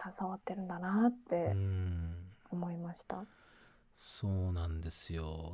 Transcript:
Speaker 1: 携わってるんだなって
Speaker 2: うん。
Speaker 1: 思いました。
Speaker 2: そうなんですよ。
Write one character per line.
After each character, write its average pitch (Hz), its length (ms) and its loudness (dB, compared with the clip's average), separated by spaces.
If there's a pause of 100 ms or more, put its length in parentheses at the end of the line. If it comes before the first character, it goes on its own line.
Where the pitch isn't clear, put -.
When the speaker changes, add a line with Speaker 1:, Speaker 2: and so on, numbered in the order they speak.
Speaker 1:
携 185 260 -4
わ 190 100 -4
っ - 20 -8
て - 160 -4
る 196 80 -4
ん 185 40 -6
だ 175 120 -4
な 202 300 6
っ - 20 2
て 170 440 2
Speaker 2:
う 98 40 2
ん。 90 560 0 (340)
Speaker 1:
思 175 220 -2
い 170 80 -4
ま 170 160 -6
し - 100 -18
た。 190 200 -6 (720)
Speaker 2:
そ - 320 -6
う 92 260 2
な 85 120 2
ん 82 160 0
で 85 80 -2
す - 240 -6
よ。 80 400 -4